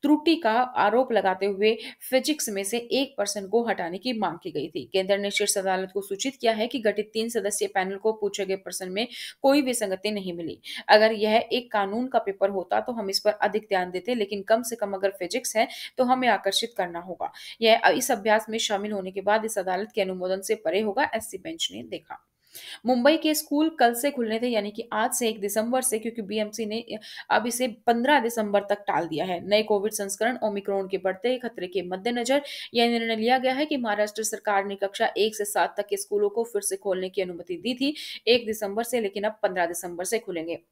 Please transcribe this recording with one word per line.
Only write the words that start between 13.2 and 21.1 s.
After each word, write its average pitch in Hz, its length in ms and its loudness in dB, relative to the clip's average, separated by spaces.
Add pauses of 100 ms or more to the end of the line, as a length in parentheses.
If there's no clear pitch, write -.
अधिक 214 320 0
ध्यान 180 280 0
देते, 185 240 -4
लेकिन 214 260 -2
कम 226 220 2
से 240 120 -4
कम 202 180 -4
अगर 190 160 0
फिजिक्स 190 460 -4
है 226 120 2 (300)
तो 254 60 4
हमें 254 240 4
आकर्षित 202 500 0
करना 175 220 -4
होगा। 180 320 -8 (300)
यह 226 200 6 (120)
इस - 180 0
अभ्यास 214 380 2
में 220 80 -4
शामिल 208 340 -2
होने 190 200 -6
के 190 100 -8
बाद 214 240 2
इस 220 120 -4
अदालत 190 380 -2
के 214 60 0
अनुमोदन 185 400 -2
से 214 140 0
परे 202 260 0
होगा, 220 340 0